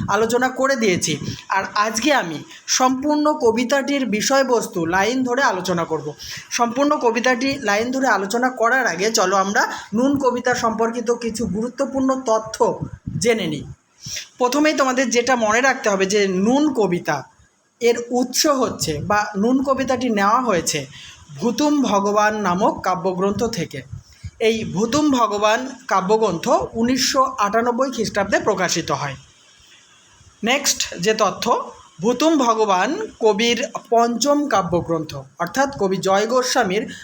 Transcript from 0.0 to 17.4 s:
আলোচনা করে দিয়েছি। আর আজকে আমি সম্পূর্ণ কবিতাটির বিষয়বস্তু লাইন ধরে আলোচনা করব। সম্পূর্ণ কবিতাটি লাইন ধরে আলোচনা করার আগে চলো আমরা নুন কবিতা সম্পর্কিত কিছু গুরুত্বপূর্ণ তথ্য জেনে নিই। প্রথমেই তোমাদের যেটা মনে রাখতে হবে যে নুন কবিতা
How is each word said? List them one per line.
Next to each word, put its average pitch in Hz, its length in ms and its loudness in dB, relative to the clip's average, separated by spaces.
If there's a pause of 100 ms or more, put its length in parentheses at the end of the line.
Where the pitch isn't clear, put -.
আলোচনা 226 400 0
করে 262 260 -2
দিয়েছি। 180 380 0 (360)
আর 190 140 0 (220)
আজকে 220 280 -2
আমি 175 240 0 (400)
সম্পূর্ণ 277 480 2 (180)
কবিতাটির 262 600 2 (120)
বিষয়বস্তু 247 720 0
লাইন 196 380 2
ধরে 247 200 0
আলোচনা 180 420 0
করব। 151 220 -6 (440)
সম্পূর্ণ 247 400 0 (140)
কবিতাটি 247 440 2 (180)
লাইন 214 240 0
ধরে 262 160 0
আলোচনা 226 420 0 (100)
করার 254 280 2
আগে 180 240 -2
চলো 196 260 2
আমরা 202 260 2 (300)
নুন 254 180 2 (120)
কবিতা 247 320 0
সম্পর্কিত 233 540 -2 (120)
কিছু 226 220 -4 (120)
গুরুত্বপূর্ণ 262 540 -2 (200)
তথ্য 220 280 -2 (640)
জেনে 214 260 2
নিই। 147 180 -6 (720)
প্রথমেই 294 420 2
তোমাদের 262 300 2
যেটা 240 260 2
মনে 220 260 2
রাখতে 262 280 2
হবে 190 160 2
যে 208 160 2 (240)
নুন 269 180 4 (100)
কবিতা 175 440 0 (640)